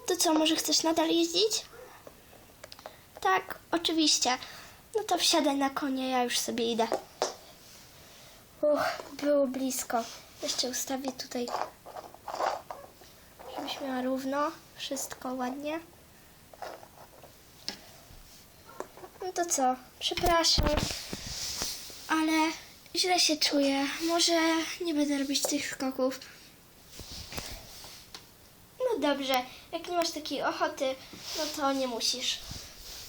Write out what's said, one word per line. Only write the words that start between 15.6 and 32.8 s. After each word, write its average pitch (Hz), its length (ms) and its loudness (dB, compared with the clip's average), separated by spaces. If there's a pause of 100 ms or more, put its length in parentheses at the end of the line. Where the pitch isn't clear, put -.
No 370 100 -6
to 349 140 0
co, 254 300 2 (220)
przepraszam, 339 720 4 (1400)
ale 320 440 4 (440)
źle 359 240 4
się 311 160 4
czuję. 277 500 4 (200)
Może 339 340 4 (400)
nie 339 140 -2
będę 285 240 2
robić 277 240 0
tych - 280 0
skoków. 262 500 -2 (2500)
No 480 200 2
dobrze, 269 440 2 (300)
jak 339 160 -6
nie 349 80 0
masz 339 140 4
takiej 285 320 -6
ochoty, 302 520 0 (440)
no 302 60 0 (120)
to 269 160 2
nie 262 140 0
musisz. 240 520 -2 (720)